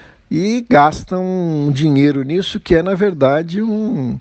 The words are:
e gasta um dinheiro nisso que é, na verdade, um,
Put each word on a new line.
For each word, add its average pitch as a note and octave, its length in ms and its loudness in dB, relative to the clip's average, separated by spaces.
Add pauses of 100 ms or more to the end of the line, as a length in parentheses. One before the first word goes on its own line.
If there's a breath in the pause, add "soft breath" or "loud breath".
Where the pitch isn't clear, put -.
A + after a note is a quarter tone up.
(300 loud breath)
e A3 400 -2
gasta D3+ 480 2
um E3+ 560 -2
dinheiro C#3 500 2
nisso F3+ 360 -4
que - 160 0
é, E3 60 4
na F#3 120 -2
verdade, E3+ 680 0
um, G#3+ 600 -4